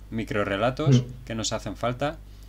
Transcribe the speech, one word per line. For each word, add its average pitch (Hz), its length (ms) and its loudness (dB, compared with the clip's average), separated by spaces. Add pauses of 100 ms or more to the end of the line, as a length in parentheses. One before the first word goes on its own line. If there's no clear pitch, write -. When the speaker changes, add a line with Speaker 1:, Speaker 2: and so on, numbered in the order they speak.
(100)
Speaker 1:
microrelatos 113 920 4
Speaker 2:
Mm. - 240 -12
Speaker 1:
que 117 100 -6
nos 110 160 -2
hacen 104 240 -4
falta. 123 400 -2 (320)